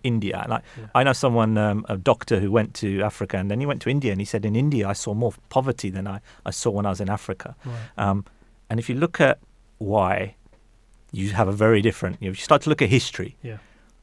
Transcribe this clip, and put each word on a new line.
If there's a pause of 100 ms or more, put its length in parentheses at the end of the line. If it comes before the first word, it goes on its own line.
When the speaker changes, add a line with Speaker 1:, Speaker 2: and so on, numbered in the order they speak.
Speaker 1:
India,
and
I, (160)
Speaker 2:
Yeah.
Speaker 1:
I
know
someone,
um,
a
doctor
who
went
to
Africa,
and
then
he
went
to
India,
and
he
said,
"In
India,
I
saw
more (160)
poverty
than
I, (240)
I
saw
when
I
was
in
Africa." (100)
Speaker 2:
Right. (200)
Speaker 1:
Um, (440)
and
if
you
look
at (400)
why, (800)
you
have
a
very
different,
you
know,
if
you
start
to
look
at
history,
Speaker 2:
Yeah. (440)